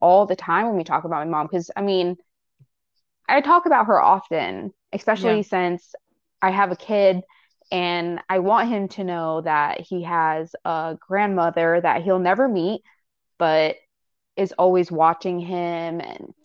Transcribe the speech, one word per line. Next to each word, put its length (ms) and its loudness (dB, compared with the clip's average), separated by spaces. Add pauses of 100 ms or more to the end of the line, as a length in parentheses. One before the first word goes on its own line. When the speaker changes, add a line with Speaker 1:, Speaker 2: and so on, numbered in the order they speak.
Speaker 1:
all 260 6
the 100 -2
time 300 -2
when 100 -2
we 80 -2
talk 200 -2
about 220 -4
my 40 -6
mom, 180 -4
'cause, 280 -6
I 60 -4
mean, 340 0 (1120)
I 120 2
talk 260 4
about 200 6
her 140 6
often, 720 0 (200)
especially 500 0
Speaker 2:
Yeah. 0 -
Speaker 1:
since 520 -4 (480)
I 80 2
have 200 0
a 60 -6
kid 460 2 (500)
and 560 -2
I 100 0
want 300 2
him 220 -4
to 140 -8
know 360 -4
that 400 -2
he 240 -8
has 500 -2 (100)
a 360 -4
grandmother 800 0
that 220 0
he'll 180 0
never 280 2
meet, 340 -2 (560)
but 380 0 (600)
is 220 -2
always 340 2
watching 480 0
him 600 -6
and 340 -14 (100)